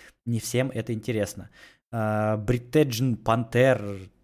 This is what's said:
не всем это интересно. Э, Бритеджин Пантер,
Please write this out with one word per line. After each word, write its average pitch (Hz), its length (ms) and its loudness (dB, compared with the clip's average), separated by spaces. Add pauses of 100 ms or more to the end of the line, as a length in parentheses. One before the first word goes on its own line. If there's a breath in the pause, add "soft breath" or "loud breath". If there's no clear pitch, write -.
(260 loud breath)
не 117 140 -2
всем 127 300 -2
это 117 220 -4
интересно. 107 560 -4 (420 loud breath)
Э, 107 460 0
Бритеджин 120 800 0
Пантер, 113 920 2 (160)